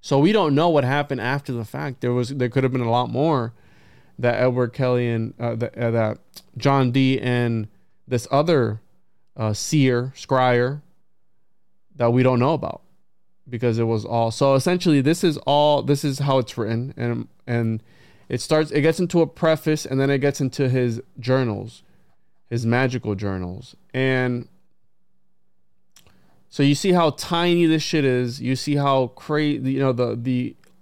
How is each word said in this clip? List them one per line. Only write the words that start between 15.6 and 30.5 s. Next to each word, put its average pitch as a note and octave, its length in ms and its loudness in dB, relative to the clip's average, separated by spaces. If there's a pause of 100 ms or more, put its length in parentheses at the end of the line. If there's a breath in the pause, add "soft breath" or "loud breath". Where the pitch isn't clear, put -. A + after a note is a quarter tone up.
this C#3 220 0
is C#3 160 -4
how C#3 180 2
it's - 180 -2
written, A#2 400 -4
and, A#2+ 320 -6 (180)
and A2+ 360 -2 (460 soft breath)
it B2 120 -4
starts, D#3 300 0
it D3+ 120 0
gets D#3+ 180 2
into F3 200 2
a D#3+ 60 4
preface, D#3 580 0
and C3+ 140 -4
then C#3 120 2
it C#3 80 2
gets C#3 220 0
into C3+ 280 -2
his B2 340 0 (160)
journals, A#2 640 -2 (680)
his A2+ 140 -4
magical A#2+ 500 0
journals. F#2+ 600 -6 (180)
And B2+ 560 -2 (2000 soft breath)
so - 120 -2
you C#3 120 4
see F#3 180 0
how E3+ 180 4
tiny F3 560 0
this D#3 160 2
shit D3+ 220 -2
is. B2 360 0
You B2+ 160 -2
see C#3+ 200 -2
how C3+ 320 2
cra-, D3+ 320 -6
you C3+ 400 -2
know, C3+ 120 2
the, A#2 280 -2
the B2 360 -4 (260)